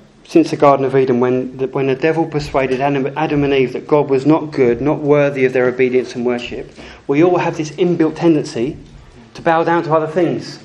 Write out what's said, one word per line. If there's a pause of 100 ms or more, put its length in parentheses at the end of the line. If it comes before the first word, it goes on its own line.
(240)
since
the
Garden
of
Eden,
when
the,
when
the
devil
persuaded
Adam, (100)
Adam
and
Eve
that
God
was
not
good,
not
worthy
of
their
obedience
and
worship, (360)
we
all
have
this
inbuilt
tendency (560)
to
bow
down
to
other
things.